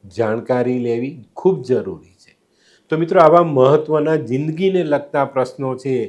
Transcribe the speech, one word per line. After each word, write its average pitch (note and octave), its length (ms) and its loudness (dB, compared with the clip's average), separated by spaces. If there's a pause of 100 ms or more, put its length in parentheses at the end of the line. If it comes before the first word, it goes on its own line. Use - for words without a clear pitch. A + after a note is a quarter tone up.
(180)
જાણકારી B2 640 -2
લેવી A#2+ 360 -4 (200)
ખૂબ F3+ 280 0
જરૂરી G2+ 560 -4
છે. - 160 -20 (560)
તો D#3+ 60 -2
મિત્રો, E3+ 240 2
આવા E3 220 6
મહત્ત્વના D3+ 840 2
જિંદગીને D#3+ 580 -2
લગતા C#3+ 420 -2
પ્રશ્નો C3 500 -4
છે C3 200 -4 (140)